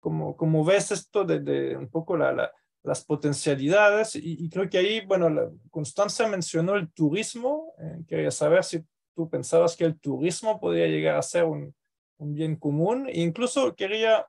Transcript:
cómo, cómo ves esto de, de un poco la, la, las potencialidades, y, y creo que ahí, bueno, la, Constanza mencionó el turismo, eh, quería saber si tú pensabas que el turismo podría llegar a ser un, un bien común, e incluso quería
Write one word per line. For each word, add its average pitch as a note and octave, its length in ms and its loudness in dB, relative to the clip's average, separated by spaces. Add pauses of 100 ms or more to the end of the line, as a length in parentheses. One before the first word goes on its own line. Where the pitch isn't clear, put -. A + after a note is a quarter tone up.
cómo, D#3 360 -4
cómo D#3+ 280 2
ves F#3+ 280 2
esto G3 320 -2
de, D#3+ 160 0
de C#3 360 -2
un C#3 120 -10
poco E3 280 -4
la, C#3+ 160 2
la, - 200 -2 (320)
las C#3+ 200 -4
potencialidades, D3+ 1080 2
y, E3+ 300 -8
y E3 40 -4
creo F#3 200 -2
que F#3+ 100 0
ahí, G#3 260 0
bueno, F#3+ 240 2
la, C3+ 220 0 (200)
Constanza G3+ 580 -2
mencionó F3+ 480 0
el E3+ 160 -4
turismo, A#3 880 -2
eh, E3+ 280 -12
quería D#3 240 -2
saber D#3+ 320 4
si E3 220 -6 (320)
tú E3 120 -4
pensabas E3 460 2
que F3 100 -2
el D#3+ 140 0
turismo F3 600 -2
podría E3+ 260 0
llegar D#3 300 0
a D3+ 60 0
ser E3+ 220 0
un, D3 300 -6 (440)
un D3 160 -6
bien D#3 220 -2
común, E3+ 520 0
e E3 140 -2
incluso G3+ 520 0
quería A3 540 2